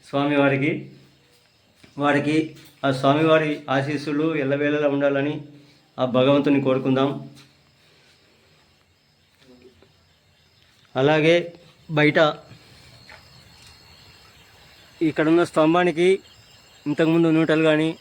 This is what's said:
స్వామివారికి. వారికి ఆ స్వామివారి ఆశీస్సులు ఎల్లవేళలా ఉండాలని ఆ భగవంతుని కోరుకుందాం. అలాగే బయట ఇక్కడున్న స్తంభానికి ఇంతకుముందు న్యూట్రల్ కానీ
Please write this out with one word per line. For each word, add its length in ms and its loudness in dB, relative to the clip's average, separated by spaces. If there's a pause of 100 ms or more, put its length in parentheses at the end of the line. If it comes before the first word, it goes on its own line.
స్వామివారికి. 640 0 (1300)
వారికి 340 0 (480)
ఆ 40 2 (100)
స్వామివారి 520 2 (240)
ఆశీస్సులు 520 -4 (160)
ఎల్లవేళలా 520 -2
ఉండాలని 400 -2 (640)
ఆ 20 0 (120)
భగవంతుని 520 2
కోరుకుందాం. 420 0 (4000)
అలాగే 340 2 (640)
బయట 180 4 (3000)
ఇక్కడున్న 420 2
స్తంభానికి 580 2 (800)
ఇంతకుముందు 480 2
న్యూట్రల్ 340 0
కానీ 180 0 (120)